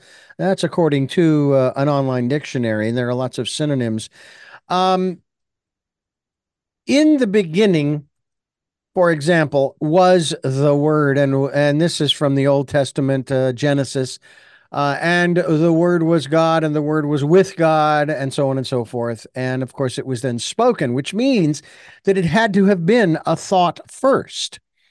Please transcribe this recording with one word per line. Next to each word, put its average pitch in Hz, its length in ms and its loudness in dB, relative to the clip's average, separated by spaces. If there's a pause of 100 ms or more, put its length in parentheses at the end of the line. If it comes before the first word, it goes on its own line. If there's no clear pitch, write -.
(380)
That's 185 240 -2
according 147 460 0
to, 151 460 2
uh, 131 200 2
an 143 140 0
online 131 400 0
dictionary, 117 600 -2
and 117 80 -2
there 123 120 -2
are 123 60 -2
lots 127 240 -6
of 120 100 -6
synonyms. 123 600 -4 (600)
Um, 185 500 0 (1700)
in 302 300 4
the 262 100 2
beginning, 170 840 0 (840)
for 180 160 4
example, 147 720 0
was 170 540 2 (100)
the 143 320 2
Word, 147 420 2
and, 139 160 2 (180)
and 143 280 0
this 170 200 0
is 147 120 -2
from 139 240 0
the 135 100 2
Old 139 220 2
Testament, 135 640 -2
uh, 131 200 0
Genesis, 135 680 -4 (500)
uh, 143 300 -4
"And 175 380 0
the 165 340 0
Word 175 300 2
was 160 240 0
God, 160 360 2
and 151 140 -2
the 151 60 -2
Word 151 240 -2
was 147 180 -2
with 180 320 2
God," 151 540 2
and 135 240 -4
so 139 160 0
on 135 80 -2
and 127 80 -6
so 123 180 -4
forth. 117 500 -8
And 131 280 -4
of 123 100 -10
course, 135 260 -4
it - 80 -8
was 127 140 -6
then 120 180 -4
spoken, 175 560 -2
which 139 200 -6
means 202 480 0 (420)
that 190 140 2
it 185 80 0
had 214 280 0
to 196 120 4
have 190 180 2
been 185 400 2
a 160 100 0
thought 175 460 0 (100)
first. - 720 -4 (300)